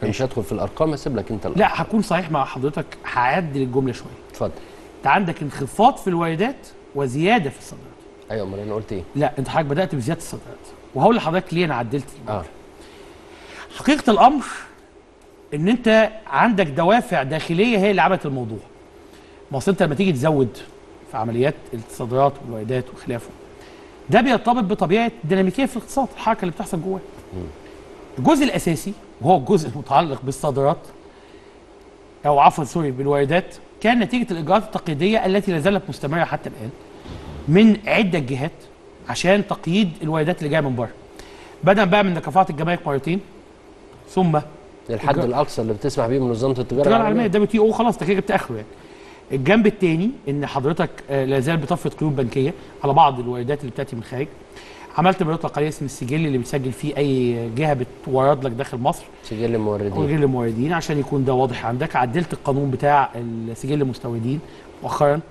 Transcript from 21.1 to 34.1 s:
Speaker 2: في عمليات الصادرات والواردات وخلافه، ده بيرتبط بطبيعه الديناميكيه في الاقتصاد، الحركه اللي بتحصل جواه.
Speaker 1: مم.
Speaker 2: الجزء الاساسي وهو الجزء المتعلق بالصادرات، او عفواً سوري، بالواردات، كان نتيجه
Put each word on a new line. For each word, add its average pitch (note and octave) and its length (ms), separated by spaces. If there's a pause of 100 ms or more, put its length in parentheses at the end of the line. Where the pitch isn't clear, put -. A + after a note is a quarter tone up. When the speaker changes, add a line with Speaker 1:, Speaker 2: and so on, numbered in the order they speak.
Speaker 2:
في C3+ 60
عمليات A#2 380 (180)
الصادرات B2+ 600 (120)
والواردات A#2 480
وخلافه، - 360 (800)
ده G3+ 120
بيرتبط A#3+ 420
بطبيعه G3+ 480 (120)
الديناميكيه F#3+ 420
في - 120
الاقتصاد، B3 380
الحركه A3 260
اللي F3+ 100
بتحصل F3+ 300
جواه. F#3+ 180 (340)
Speaker 1:
مم. F2+ 100 (760)
Speaker 2:
الجزء C4+ 260
الاساسي F#3 480 (280)
وهو E3+ 160
الجزء D#3 320
المتعلق C#3 540
بالصادرات، C#3 540 (1500)
او D3 140
عفواً D#3+ 240
سوري، D3 280
بالواردات، C#3+ 640 (260)
كان A#3+ 180
نتيجه A#3+ 320